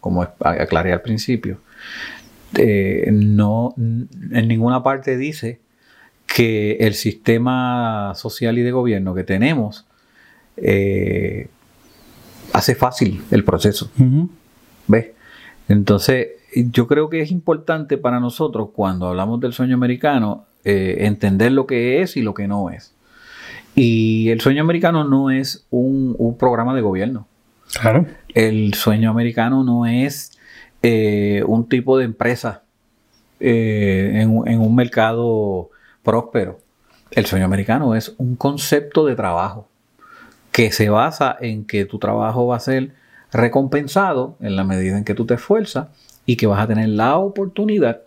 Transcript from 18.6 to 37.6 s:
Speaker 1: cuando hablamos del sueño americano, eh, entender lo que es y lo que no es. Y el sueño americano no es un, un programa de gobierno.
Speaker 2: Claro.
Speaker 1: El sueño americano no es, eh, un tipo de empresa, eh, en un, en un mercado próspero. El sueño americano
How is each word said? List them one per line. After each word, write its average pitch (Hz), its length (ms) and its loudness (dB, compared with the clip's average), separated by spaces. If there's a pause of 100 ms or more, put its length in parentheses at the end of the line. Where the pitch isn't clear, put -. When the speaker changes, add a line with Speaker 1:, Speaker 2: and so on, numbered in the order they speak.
Speaker 1:
cuando 92 340 -2
hablamos 98 320 -4
del 123 120 -4
sueño 127 220 -2
americano, 123 720 -2 (180)
eh, 95 360 0
entender 104 520 2
lo 135 140 2
que 127 360 0
es 180 140 -6
y 131 60 -2
lo 104 120 -2
que 101 140 -6
no 101 220 -4
es. - 240 -18 (800)
Y 110 560 4
el 113 100 0
sueño 139 220 2
americano 165 420 2
no 135 260 2
es 131 400 -4
un, 131 480 0
un 120 180 0
programa 123 380 0
de 131 60 0
gobierno. 104 460 -2 (540)
Speaker 2:
Claro. 117 260 2 (280)
Speaker 1:
El 110 400 2
sueño 110 360 2
americano 117 520 0
no 120 240 2
es, 131 460 -2 (500)
eh, 104 640 2
un 113 220 0
tipo 131 300 2
de 127 80 2
empresa, 113 560 -4 (800)
eh, 107 760 2
en 110 160 4
un, 113 180 0
en 113 120 2
un 110 140 4
mercado 113 960 0 (320)
próspero. 110 560 -2 (520)
El - 160 2
sueño 95 180 0
americano 110 500 0